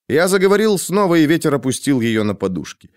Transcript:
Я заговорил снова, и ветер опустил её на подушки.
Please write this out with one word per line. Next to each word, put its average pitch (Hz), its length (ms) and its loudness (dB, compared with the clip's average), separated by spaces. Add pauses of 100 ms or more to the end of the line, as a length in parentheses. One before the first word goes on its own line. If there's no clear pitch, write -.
(100)
Я 165 180 2
заговорил 196 500 2
снова, 185 360 0
и 160 120 4
ветер 151 280 0
опустил 131 480 -2
её 110 200 0
на 104 120 -2
подушки. 92 640 -6